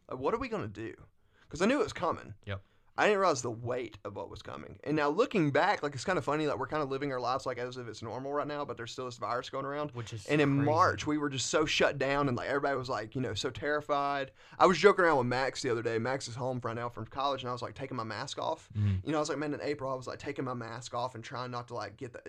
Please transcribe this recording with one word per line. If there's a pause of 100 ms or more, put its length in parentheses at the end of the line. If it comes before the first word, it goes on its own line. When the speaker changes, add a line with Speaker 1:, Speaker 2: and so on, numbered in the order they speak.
Speaker 1:
Like,
what
are
we
gonna
do?" (560)
'Cause
I
knew
it
was
coming. (120)
Speaker 2:
Yep. (360)
Speaker 1:
I
didn't
realize
the
weight
of
what
was
coming.
And
now
looking
back,
like,
it's
kinda
funny
that
we're
kinda
living
our
lives,
like,
as
if
it's
normal
right
now,
but
there's
still
this
virus
going
around.
Speaker 2:
Which
is
Speaker 1:
And
in
Speaker 2:
crazy.
Speaker 1:
March,
we
were
just
so
shut
down,
and,
like,
everybody
was,
like,
you
know,
so
terrified. (260)
I
was
joking
around
with
Max
the
other
day.
Max
is
home
right
now
from
college,
and
I
was,
like,
taking
my
mask
off.
Speaker 2:
Mm-hmm.
Speaker 1:
You
know,
I
was
like,
man,
in
April,
I
was,
like,
taking
my
mask
off
and
trying
not
to,
like,
get
the,